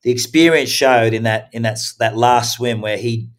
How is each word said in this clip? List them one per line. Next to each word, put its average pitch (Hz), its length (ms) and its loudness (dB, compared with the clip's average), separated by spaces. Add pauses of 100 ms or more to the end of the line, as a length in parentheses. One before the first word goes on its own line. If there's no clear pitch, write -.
the 123 80 0
experience 151 580 2
showed 117 440 2
in 113 100 -4
that, 110 280 -2
in 117 120 -6
that 110 100 -2
s-, - 260 -10
that 113 160 -2
last 120 400 2
swim 117 240 -4
where 107 180 -6
he 117 420 -6